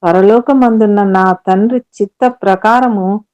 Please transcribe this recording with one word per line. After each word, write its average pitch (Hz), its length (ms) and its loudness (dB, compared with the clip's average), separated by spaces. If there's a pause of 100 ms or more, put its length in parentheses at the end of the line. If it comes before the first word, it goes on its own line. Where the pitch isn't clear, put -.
పరలోకమందున్న 214 1000 2
నా 190 300 0
తండ్రి 196 460 -2
చిత్త 247 640 -4
ప్రకారము 208 920 0